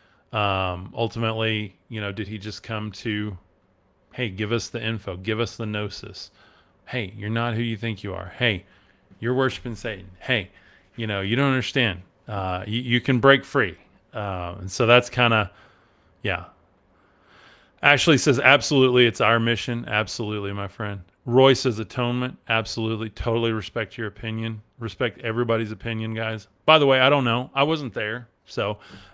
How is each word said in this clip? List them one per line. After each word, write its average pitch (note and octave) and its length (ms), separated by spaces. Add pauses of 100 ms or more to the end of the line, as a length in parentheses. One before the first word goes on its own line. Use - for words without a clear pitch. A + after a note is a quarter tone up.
(320)
Um, F#2+ 640
ultimately, A2 800 (120)
you A2 120
know, G2+ 120
did G2 160
he G#2+ 100
just G2+ 240
come G#2+ 300
to, G#2+ 440 (760)
"Hey, B2+ 160
give G#2 240
us A#2 160
the A2+ 120
info, A2 360
give G#2+ 240
us A2+ 160
the A2+ 100
gnosis. G#2 640 (560)
Hey, G#2+ 300
you're G#2 140
not A#2 240
who A2+ 80
you A2+ 140
think G#2+ 280
you G2 100
are. F2+ 240
Hey, G#2+ 260 (540)
you're A#2+ 160
worshiping B2+ 400
Satan. F#2+ 360 (100)
Hey, G#2+ 300 (440)
you A2+ 140
know, G2+ 120
you G2 140
don't C#3 140
understand. A#2+ 540 (260)
Uh, F#2+ 380
you, A2 140
you B2 200
can B2 180
break C#3 260
free." G2 320 (380)
Uh, F#2 460
and F#2 100
so - 160
that's B2 240
kinda, A2+ 400 (720)
yeah. F2+ 220 (1400)
Ashley C#3+ 340
says, B2+ 220
"Absolutely, C3 680
it's A2 140
our A2+ 200
mission." A#2 480
Absolutely, G#2 640
my G2+ 160
friend. G2+ 320 (260)
Roy C3 280
says, A#2+ 260
"Atonement." B2 580 (100)
Absolutely. A2+ 600
Totally A#2 420
respect A2 460
your A2+ 80
opinion. A2 560 (160)
Respect A#2 400
everybody's A2+ 540
opinion, A2 420
guys. A2 320 (200)
By D#3 120
the D3 80
way, C3+ 140
I C3 100
don't C#3+ 140
know. A#2+ 280
I C#3 120
wasn't D3+ 300
there. A2+ 340 (180)
So, G#2 320 (360)